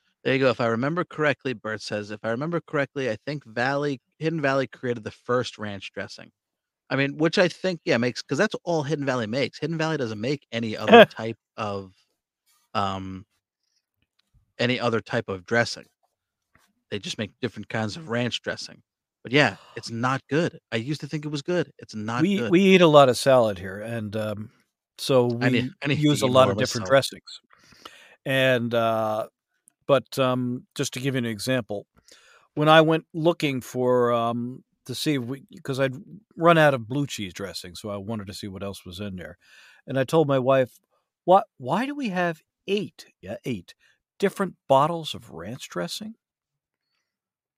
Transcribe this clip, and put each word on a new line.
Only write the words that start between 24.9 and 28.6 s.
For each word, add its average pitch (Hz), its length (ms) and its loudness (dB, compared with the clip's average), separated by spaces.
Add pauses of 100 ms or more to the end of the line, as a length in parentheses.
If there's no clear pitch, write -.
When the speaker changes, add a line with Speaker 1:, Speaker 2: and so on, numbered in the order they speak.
Speaker 2:
so 127 280 4 (140)
Speaker 1:
I 123 100 -4
need, 123 140 0
Speaker 2:
we 127 120 -10
Speaker 1:
<laughs> - 60 -16
I 139 60 -4
need 143 80 0
to 151 40 -4
Speaker 2:
use 147 220 2
a 135 40 2
Speaker 1:
eat - 20 0
Speaker 2:
lot 127 200 6
Speaker 1:
more - 20 0
Speaker 2:
of 98 60 -2
different 117 300 -4
Speaker 1:
myself. - 0 -
Speaker 2:
dressings. 120 540 0 (840)
And, 131 480 2